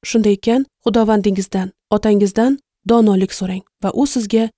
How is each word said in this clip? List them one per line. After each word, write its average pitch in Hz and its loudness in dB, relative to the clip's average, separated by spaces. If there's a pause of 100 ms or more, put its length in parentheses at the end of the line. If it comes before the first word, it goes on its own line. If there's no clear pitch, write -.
Shunday 214 0
ekan, 233 0 (220)
Xudovandingizdan, 202 0 (220)
otangizdan 214 2 (360)
donolik 208 2
so'rang 185 -8 (200)
va 196 -4
u 277 0
sizga 226 0 (120)